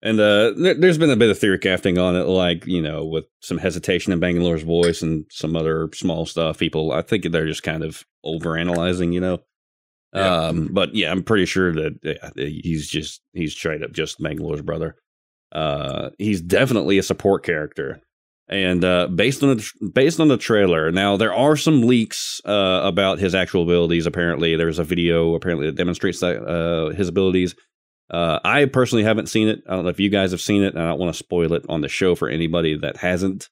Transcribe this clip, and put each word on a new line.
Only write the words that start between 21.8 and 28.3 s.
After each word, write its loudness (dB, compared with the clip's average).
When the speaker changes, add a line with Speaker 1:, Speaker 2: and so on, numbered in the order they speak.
Speaker 1:
leaks, 0
uh, 2
about 2
his 2
actual 2
abilities. 2
Apparently, 0
there's 0
a 0
video 2
apparently -2
that -4
demonstrates -2
that, -2
uh, -2
his -2
abilities. 0
Uh, -2